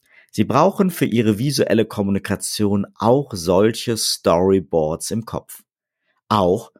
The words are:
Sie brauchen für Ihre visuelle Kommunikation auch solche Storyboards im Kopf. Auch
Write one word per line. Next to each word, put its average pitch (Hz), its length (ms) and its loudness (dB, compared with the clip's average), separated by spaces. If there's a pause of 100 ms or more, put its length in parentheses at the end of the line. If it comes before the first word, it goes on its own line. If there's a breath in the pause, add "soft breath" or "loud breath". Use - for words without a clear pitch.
(320 soft breath)
Sie 107 120 0
brauchen 180 460 2
für - 140 -4
Ihre 110 340 0
visuelle 117 460 0
Kommunikation 98 1000 -2 (100)
auch 131 380 0
solche 101 640 0
Storyboards 85 1160 0
im 110 140 -6
Kopf. - 360 -12 (640)
Auch 101 520 2